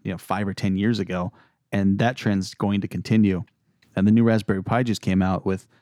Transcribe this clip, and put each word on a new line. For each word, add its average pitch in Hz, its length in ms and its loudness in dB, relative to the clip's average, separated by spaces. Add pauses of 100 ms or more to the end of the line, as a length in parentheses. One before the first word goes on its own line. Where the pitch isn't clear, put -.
you 98 80 -6
know, 87 60 -8
five 98 280 -6
or 95 80 -6
ten 95 220 -2
years 104 240 0
ago, 90 320 -4 (400)
and 98 260 2
that 120 180 0
trend's 98 380 -4
going 101 280 -2
to 104 60 -6
continue. 101 560 2 (520)
And 98 100 2
the 104 60 6
new 117 100 4
Raspberry 110 400 2
Pi 117 220 0
just 110 160 -2
came 95 220 0
out 92 240 0
with 95 200 -4 (160)